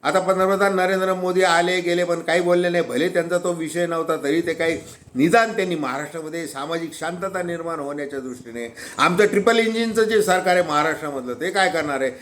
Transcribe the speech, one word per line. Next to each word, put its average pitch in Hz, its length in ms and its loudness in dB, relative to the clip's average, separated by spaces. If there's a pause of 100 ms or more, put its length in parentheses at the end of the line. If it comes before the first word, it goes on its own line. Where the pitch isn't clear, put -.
आता 185 180 2
पंतप्रधान 190 560 2
नरेंद्र 185 380 2
मोदी 185 280 0
आले 175 380 4
गेले 175 240 0
पण 170 160 0
काही 165 200 2
बोलले 175 280 4
नाही, 170 160 2
भले 139 240 0
त्यांचा 175 300 0
तो 175 140 -2
विषय 165 340 -2
नव्हता 165 300 -2
तरी 156 240 0
ते 165 140 -2
काही 165 220 0 (380)
निदान 214 380 4
त्यांनी 185 220 -2
महाराष्ट्रामध्ये 156 720 -8
सामाजिक 156 480 -6
शांतता 180 480 -6
निर्माण 165 380 -6
होण्याच्या 139 400 -6
दृष्टीने 120 460 -10 (320)
आमचं 175 280 4
ट्रिपल 226 320 2
इंजिनचं 226 440 0
जे 214 200 4
सरकार 180 340 2
आहे 180 60 4
महाराष्ट्रामधलं 147 720 -2
ते 160 160 -4
काय 190 180 2
करणार 147 320 -2
आहे 131 100 0 (120)